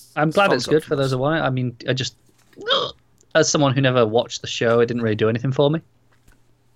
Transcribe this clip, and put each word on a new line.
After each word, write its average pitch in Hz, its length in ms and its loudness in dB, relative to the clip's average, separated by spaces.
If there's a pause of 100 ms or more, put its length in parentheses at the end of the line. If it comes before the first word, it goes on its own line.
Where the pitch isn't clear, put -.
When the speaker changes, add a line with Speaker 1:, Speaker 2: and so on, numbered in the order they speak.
(140)
Speaker 1:
I'm 156 160 0
glad 196 200 2
Speaker 2:
thumbs 127 140 0
Speaker 1:
it's - 40 -10
Speaker 2:
up - 40 2
Speaker 1:
good 156 120 2
Speaker 2:
for - 60 -20
Speaker 1:
for 151 60 -2
those 139 100 0
Speaker 2:
this. 131 100 -2
Speaker 1:
who - 20 -2
want 151 220 0
it. 139 60 -2
I 135 40 0
mean, 127 260 -4 (120)
I 131 60 2
just, 127 200 -6 (1200)
as 160 160 2
someone 143 240 2
who 139 60 0
never 127 260 2
watched - 340 -2
the - 60 -14
show, 117 340 0
it 120 60 4
didn't 120 160 -4
really 107 140 0
do 110 120 2
anything 117 240 -2
for 143 180 2
me. 160 100 -2 (960)